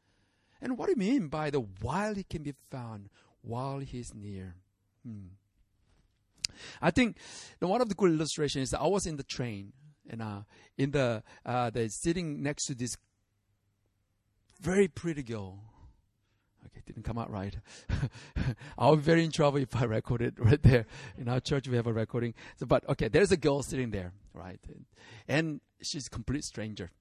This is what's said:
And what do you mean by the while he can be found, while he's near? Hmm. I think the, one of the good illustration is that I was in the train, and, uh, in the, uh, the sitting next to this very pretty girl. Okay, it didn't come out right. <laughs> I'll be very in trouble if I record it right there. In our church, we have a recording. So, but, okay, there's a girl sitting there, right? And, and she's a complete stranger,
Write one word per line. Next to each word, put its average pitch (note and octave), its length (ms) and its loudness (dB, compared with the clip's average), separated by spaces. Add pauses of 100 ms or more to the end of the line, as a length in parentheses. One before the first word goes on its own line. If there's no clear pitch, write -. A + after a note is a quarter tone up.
(640)
And A#3+ 160 -4
what - 80 -4
do G4 60 2
you D#4+ 40 4
mean G#3 320 2
by D#3 220 -2
the C#3 100 2
while B2 540 -4
he G3 100 -4
can D#3+ 180 -8
be C#3 120 -8 (160)
found, A2+ 400 -10 (320)
while C3 380 -6
he's B2+ 340 -10
near? F#2+ 420 -10 (500)
Hmm. G#2 200 -12 (1500)
I D#3+ 100 4
think A3+ 280 4 (420)
the, E3+ 60 2
one G#3 160 4
of A#3+ 60 2
the G3 60 -2
good F3+ 180 6
illustration D3+ 500 0
is B2 80 -2
that - 100 -2
I D3 60 2
was F#3+ 200 2
in D#3+ 100 -4
the C3+ 80 -6
train, G#2 480 -6 (360)
and, A2+ 140 -10
uh, G#2 180 -6 (380)
in C#3 140 2
the, B2 300 2 (220)
uh, B2 260 0
the A2+ 180 0
sitting E3 540 -2
next C#3+ 240 -4
to C#3+ 80 -6
this A#2 220 -4 (1600)
very F#3 280 4
pretty D3 340 -6
girl. G2+ 360 -8 (1080)
Okay, - 140 -20
it - 80 -18
didn't - 160 -12
come A2+ 160 -4
out - 120 -6
right. G2+ 240 -6 (640)
<laughs> - 640 -6
I'll C#3+ 180 8
be D3 60 0
very E3 200 6
in D#3+ 100 -2
trouble C#3+ 260 4
if B2+ 180 -2
I A#2+ 80 4
record A#2 380 0
it B2 160 -2
right A2 240 6
there. A#2+ 240 8 (320)
In A#2+ 100 -4
our B2 120 2
church, C3+ 280 -2
we B2 80 0
have A#2 100 2
a A#2 60 0
recording. A#2 400 -2 (240)
So, - 80 -8
but, - 240 4
okay, C#3 200 0
there's E3+ 240 6
a F3+ 40 6
girl C#3+ 260 2
sitting B2+ 280 -4
there, F#2 220 -6 (200)
right? F2+ 340 -14
And, - 200 -18 (420)
and D#3 320 -2 (220)
she's - 240 -8
a - 40 -16
complete B2+ 340 -4
stranger, G#2 460 -8 (100)